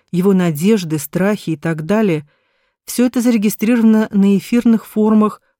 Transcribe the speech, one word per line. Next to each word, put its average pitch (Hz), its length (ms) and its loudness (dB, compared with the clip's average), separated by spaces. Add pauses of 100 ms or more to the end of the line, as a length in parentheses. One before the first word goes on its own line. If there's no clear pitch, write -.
(100)
его 180 220 0
надежды, 175 680 0
страхи 190 520 -4
и 156 60 -4
так 160 300 -6
далее – 180 420 -2 (560)
всё - 220 -2
это 254 140 -2
зарегистрировано 220 920 0
на 196 260 2
эфирных 233 480 0
формах 214 580 0 (180)